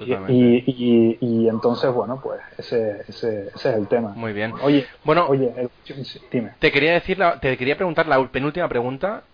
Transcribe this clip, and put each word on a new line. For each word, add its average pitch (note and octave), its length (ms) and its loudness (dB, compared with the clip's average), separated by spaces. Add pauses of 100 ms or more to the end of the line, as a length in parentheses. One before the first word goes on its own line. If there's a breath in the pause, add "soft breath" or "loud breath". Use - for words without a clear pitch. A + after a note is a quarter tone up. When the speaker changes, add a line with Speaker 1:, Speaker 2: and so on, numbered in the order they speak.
Speaker 1:
totalmente. A#2+ 260 -4
Speaker 2:
y, B2 360 6
y, A#2+ 520 2
y A2+ 300 2
entonces, A#2+ 420 0
bueno, A#2+ 300 -2
pues, - 180 -8 (200)
ese, A2 480 -4
ese, G#2 400 -6
ese - 240 -4
es A#2+ 40 0
el G#2 120 -2
tema. A#2 280 0
Speaker 1:
Muy A2+ 160 -6
bien. G#2+ 300 -4
Speaker 2:
Oye, C#3 240 4 (180)
Speaker 1:
Bueno, D#3 240 4
Speaker 2:
oye, C3+ 300 2
el, B2 120 -4 (360)
sí, - 160 -16 (100)
dime. A2 280 -4
Speaker 1:
te D#3 120 2
quería D3 220 2
decir F3 240 0
la, F3 220 2
te C3 180 -2
quería C3+ 200 0
preguntar E3 280 0
la C#3 140 4
ul-, B2+ 100 0
penúltima D3 400 -2
pregunta, C3+ 540 -4 (100)